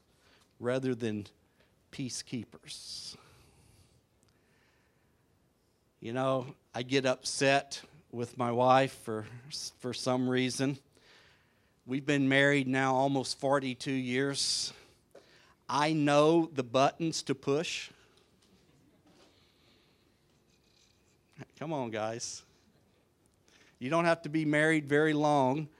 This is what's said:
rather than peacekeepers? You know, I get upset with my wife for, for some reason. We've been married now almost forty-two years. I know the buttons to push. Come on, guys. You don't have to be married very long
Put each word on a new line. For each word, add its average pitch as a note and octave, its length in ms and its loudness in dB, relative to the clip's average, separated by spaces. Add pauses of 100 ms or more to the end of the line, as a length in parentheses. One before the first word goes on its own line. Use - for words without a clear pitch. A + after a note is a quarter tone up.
(600)
rather B2+ 360 -2
than G#2+ 320 -6 (640)
peacekeepers? - 1200 -12 (2750)
You A2+ 140 -10
know, C3 420 -2 (180)
I B2 100 -6
get C3 220 0
upset C#3 760 0 (300)
with A#2+ 260 -8
my B2 140 -2
wife B2+ 520 4
for, A2 240 -8 (520)
for B2 140 -8
some B2+ 360 0
reason. C3 500 0 (1080)
We've C3+ 200 -6
been C#3 240 2
married C#3 380 4
now C3 280 2
almost C3+ 440 0
forty-two C3+ 520 -2
years. C3 800 -2 (920)
I D3 260 0
know D#3 600 4
the C3+ 100 -2
buttons C3+ 600 0
to C#3 100 -2
push. - 560 -4 (3750)
Come D#3+ 160 -8
on, C3 160 -4
guys. A2 540 -6 (1400)
You B2+ 100 -6
don't E3 160 2
have E3 180 2
to D#3 60 -10
be D#3+ 160 0
married D3+ 420 2
very D3+ 260 4
long D3 540 2 (120)